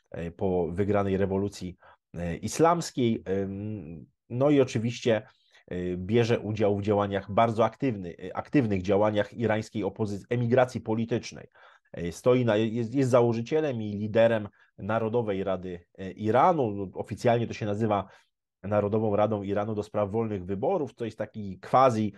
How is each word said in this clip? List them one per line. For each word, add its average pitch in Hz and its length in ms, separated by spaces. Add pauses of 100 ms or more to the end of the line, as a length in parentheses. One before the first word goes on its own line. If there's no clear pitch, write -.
(120)
e, 82 200
po 90 400
wygranej 98 460
rewolucji, 95 600 (360)
e, 85 220
islamskiej. 131 920
Em, 98 800 (240)
no 123 200
i 143 120
oczywiście, 117 600 (460)
e, 90 300
bierze 110 420
udział 104 380
w 101 40
działaniach 101 500
bardzo 113 320
aktywny-, 101 520 (140)
e, - 80
aktywnych 104 440
działaniach 101 520
irańskiej 110 500
opozy-, 101 460
emigracji 120 520
politycznej. 113 680 (460)
E, 85 180
stoi 127 340
na, 107 120
jest, 113 380
jest 135 140
założycielem 120 720
i 104 100
liderem 107 580 (280)
Narodowej 110 680
Rady, 90 420 (120)
e, 95 140
Iranu. 110 840
Oficjalnie 117 540
to 104 60
się 110 120
nazywa 104 420 (560)
Narodową 104 520
Radą 104 280
Iranu 104 320
do 104 80
Spraw 104 280
Wolnych 107 340
Wyborów. 131 500
To 120 100
jest 107 120
taki 101 420
quasi 113 580